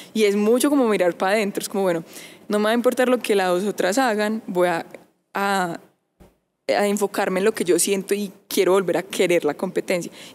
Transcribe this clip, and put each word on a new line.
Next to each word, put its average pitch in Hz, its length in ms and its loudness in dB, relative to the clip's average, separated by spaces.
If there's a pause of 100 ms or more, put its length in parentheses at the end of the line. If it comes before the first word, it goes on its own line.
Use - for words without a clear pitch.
(140)
Y 220 120 0
es 202 100 2
mucho 226 340 4
como 269 180 2
mirar 180 300 2
pa' 190 120 0
adentro, 202 320 0
es - 80 -10
como, 196 140 -2
bueno, 170 200 0 (440)
no 208 120 0
me 214 60 0
va 214 60 2
a - 20 2
importar 247 360 2
lo 254 100 2
que 226 160 0
las 185 280 2
otras 202 340 -2
hagan, 220 500 0
voy 180 200 0
a, 170 180 -2 (480)
a, 190 460 -2 (880)
a 202 200 2
enfocarme 202 520 -2
en 190 60 0
lo 220 80 2
que 214 100 -6
yo 170 160 2
siento 196 360 -2
y 202 160 -6 (180)
quiero 185 240 2
volver 185 240 2
a 175 60 -4
querer 175 420 0
la 147 80 0
competencia. 175 580 -4 (240)